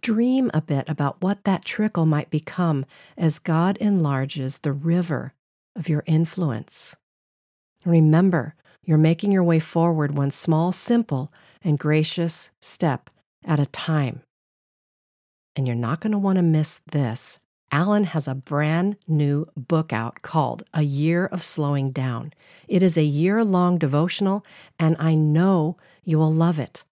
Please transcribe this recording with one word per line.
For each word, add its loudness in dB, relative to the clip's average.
Dream 2
a 2
bit -4
about -2
what -2
that 0
trickle -2
might 0
become -2
as 0
God 0
enlarges -2
the -4
river -2
of -8
your 0
influence. -2
Remember, 4
you're 4
making 2
your 4
way 4
forward 0
one 0
small, 2
simple, -2
and 0
gracious -2
step -4
at 0
a 2
time. -4
And -2
you're -2
not -4
gonna -2
wanna 2
miss 0
this. -4
Alan 2
has -4
a -4
brand -2
new 0
book -2
out -6
called -2
A 0
Year 0
of -6
Slowing -2
Down. -6
It 2
is 2
a 2
year-long 2
devotional, 0
and 2
I 2
know 2
you 0
will 4
love 2
it. -10